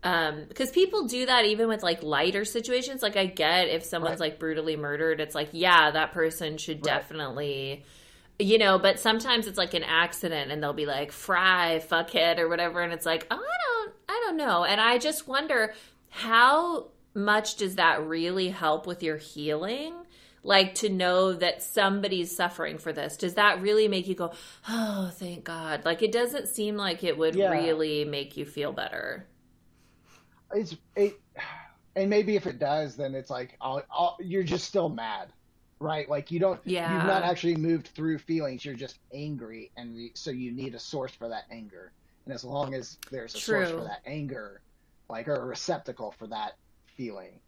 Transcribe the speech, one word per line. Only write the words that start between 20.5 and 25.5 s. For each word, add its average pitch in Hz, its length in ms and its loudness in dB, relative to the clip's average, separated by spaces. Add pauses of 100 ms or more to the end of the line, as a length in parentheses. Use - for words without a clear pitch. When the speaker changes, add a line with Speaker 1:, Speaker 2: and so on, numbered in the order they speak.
Speaker 1:
to 214 120 0
know 185 460 4
that 175 280 0
somebody's 196 720 0
suffering 165 440 -4
for 160 140 -8
this, 151 240 -6
does 175 180 -2
that 202 280 4
really 208 240 4
make 190 220 0
you 185 80 -2
go, 170 160 -4 (360)
"Oh, 208 460 -4
thank 175 300 -12
God"? 160 400 -6